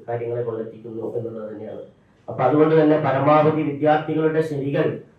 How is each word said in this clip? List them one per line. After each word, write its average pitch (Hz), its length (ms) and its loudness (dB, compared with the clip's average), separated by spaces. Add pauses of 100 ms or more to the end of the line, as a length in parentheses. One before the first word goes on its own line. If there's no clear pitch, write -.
കാര്യങ്ങളെ 120 340 -4
കൊണ്ടെത്തിക്കുന്നു 110 760 -8
എന്നുള്ളത് 110 360 -8
തന്നെയാണ്. 107 300 -12 (460)
അപ്പൊ 120 160 -4
അതുകൊണ്ട് 156 380 6
തന്നെ 151 140 4
പരമാവധി 151 680 2
വിദ്യാർത്ഥികളുടെ 151 800 0
ശരികൾ, 143 600 -2 (160)